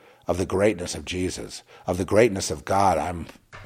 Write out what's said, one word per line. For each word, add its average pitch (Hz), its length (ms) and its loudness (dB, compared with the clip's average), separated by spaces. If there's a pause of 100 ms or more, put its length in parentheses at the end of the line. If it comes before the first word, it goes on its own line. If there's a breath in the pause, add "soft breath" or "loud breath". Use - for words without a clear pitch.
(280 soft breath)
of 87 120 0
the 95 80 0
greatness 95 480 0
of 78 100 -10
Jesus, - 560 -6 (240 loud breath)
of 92 140 0
the 95 60 0
greatness 98 440 4
of 73 160 -8
God, 95 320 2
I'm, 80 300 -6 (380 loud breath)